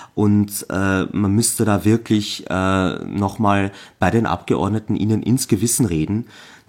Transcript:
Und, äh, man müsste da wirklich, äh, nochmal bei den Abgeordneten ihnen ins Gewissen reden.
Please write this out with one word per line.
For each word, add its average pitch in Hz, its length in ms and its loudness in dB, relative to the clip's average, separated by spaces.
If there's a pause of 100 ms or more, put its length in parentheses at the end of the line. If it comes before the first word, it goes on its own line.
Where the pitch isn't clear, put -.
(140)
Und, 104 540 2
äh, 95 360 0
man 98 280 0
müsste 113 320 0
da 101 220 2
wirklich, 110 640 0
äh, 92 560 0
nochmal 98 680 -2 (260)
bei 92 120 0
den 110 160 2
Abgeordneten 104 680 -2
ihnen 107 280 0
ins 127 260 0
Gewissen 117 380 0
reden. 85 400 -2 (420)